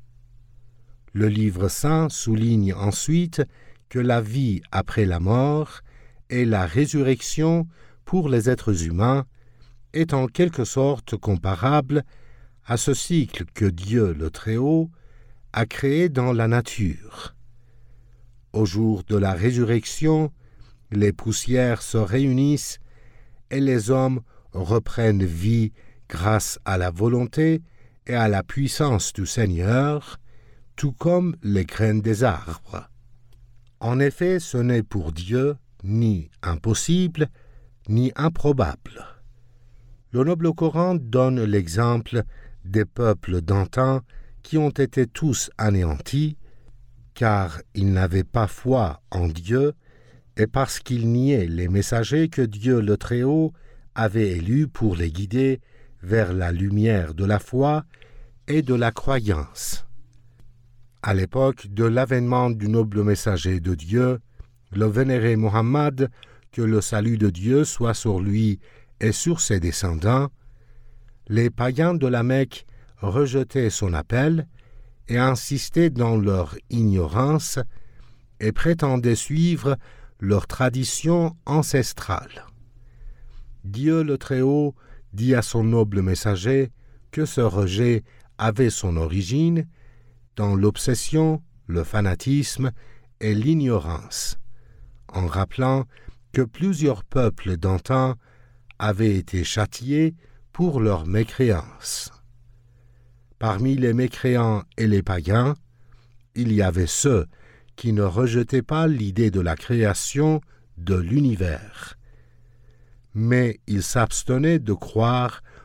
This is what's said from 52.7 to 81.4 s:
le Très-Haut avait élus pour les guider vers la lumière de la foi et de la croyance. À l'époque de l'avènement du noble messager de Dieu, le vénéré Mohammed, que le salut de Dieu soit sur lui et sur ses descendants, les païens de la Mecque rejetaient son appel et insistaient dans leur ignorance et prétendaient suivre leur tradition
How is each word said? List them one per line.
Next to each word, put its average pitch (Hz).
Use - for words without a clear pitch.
le 104
Très-Haut 147
avait 110
élus 107
pour 107
les 85
guider 110
vers 95
la 90
lumière 98
de 90
la 101
foi 147
et 151
de 127
la 120
croyance. 101
À 101
l'époque 127
de 101
l'avènement 123
du 107
noble 107
messager 92
de 87
Dieu, 117
le 104
vénéré 117
Mohammed, 127
que 120
le 110
salut 110
de 104
Dieu 113
soit 117
sur 98
lui 101
et 107
sur 165
ses 98
descendants, 92
les 117
païens 131
de 139
la 123
Mecque 131
rejetaient 123
son 95
appel 139
et 117
insistaient 135
dans 117
leur 98
ignorance 113
et 110
prétendaient 135
suivre 147
leur 101
tradition 156